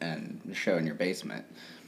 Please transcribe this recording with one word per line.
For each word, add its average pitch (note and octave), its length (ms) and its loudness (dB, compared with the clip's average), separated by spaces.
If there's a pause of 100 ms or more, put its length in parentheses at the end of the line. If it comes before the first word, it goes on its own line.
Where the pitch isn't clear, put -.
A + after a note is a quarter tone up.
and - 440 -2
the F#2+ 80 -6
show F#2+ 240 4
in E2 80 4
your D#2 100 2
basement. - 500 0 (420)